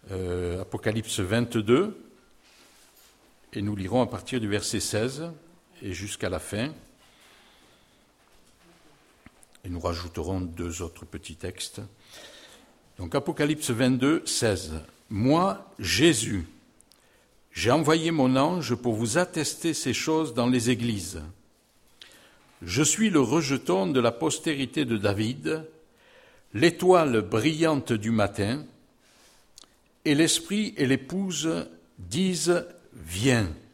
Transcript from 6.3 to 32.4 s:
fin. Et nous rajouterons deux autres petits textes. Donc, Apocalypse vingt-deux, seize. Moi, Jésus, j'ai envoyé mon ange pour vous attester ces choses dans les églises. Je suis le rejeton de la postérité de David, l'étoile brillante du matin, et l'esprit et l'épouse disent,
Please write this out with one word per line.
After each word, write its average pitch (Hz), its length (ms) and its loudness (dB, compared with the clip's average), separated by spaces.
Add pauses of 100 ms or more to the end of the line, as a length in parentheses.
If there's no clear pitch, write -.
fin. 120 320 -6 (3000)
Et - 40 -12
nous 87 100 -6
rajouterons 87 640 -4
deux 87 420 -6
autres 82 220 -12
petits - 320 -14
textes. - 440 -12 (1200)
Donc, 85 160 -10
Apocalypse 151 560 -2
vingt-deux, 127 560 2
seize. 90 460 0 (380)
Moi, 156 680 2
Jésus, 107 680 2 (1080)
j'ai 110 200 2
envoyé 160 400 4
mon 131 240 4
ange 143 400 2
pour 117 180 -2
vous 113 240 0
attester 170 560 -2
ces - 180 -2
choses 156 420 0
dans 120 120 0
les 123 240 2
églises. 101 500 -2 (1400)
Je 87 180 -2
suis 208 300 2
le 156 100 6
rejeton 143 680 2
de 135 100 2
la 117 140 4
postérité 143 720 -2
de 117 120 -2
David, 117 680 -2 (880)
l'étoile 160 680 4
brillante 147 680 2
du 110 200 0
matin, 107 520 0 (1400)
et 151 100 4
l'esprit 185 600 2
et 143 100 2
l'épouse 165 800 -2 (320)
disent, 170 680 0 (280)